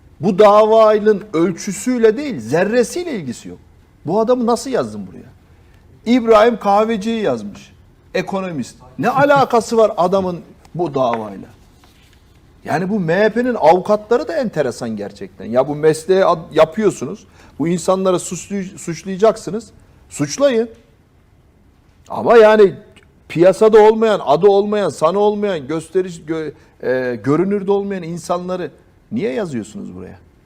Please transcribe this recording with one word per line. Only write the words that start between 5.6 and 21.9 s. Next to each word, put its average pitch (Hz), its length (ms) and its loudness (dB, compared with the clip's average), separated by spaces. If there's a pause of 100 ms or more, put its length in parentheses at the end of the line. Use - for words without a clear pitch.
İbrahim 226 540 4
Kahveci'yi 220 600 0
yazmış, 113 520 -6 (400)
ekonomist. 180 640 -6 (240)
Ne 185 100 0
alakası 254 680 2
var 214 200 4
adamın 180 420 -2 (360)
bu 156 180 -4
davayla? 113 540 -4 (1160)
Yani 165 240 -4
bu 214 100 -2
M 165 160 -2
H 214 140 2
P'nin 240 260 -2
avukatları 208 720 2
da 339 100 -8
enteresan 135 520 -4
gerçekten. 101 560 -12
Ya 131 220 0
bu 147 80 -6
mesleği 156 500 2
ad-, 165 280 -2
yapıyorsunuz, 156 760 0 (320)
bu 143 80 -2
insanları 185 480 0
suçluy-, 185 640 -8
suçlayacaksınız, 190 920 -4 (400)
suçlayın. 233 600 -2 (1400)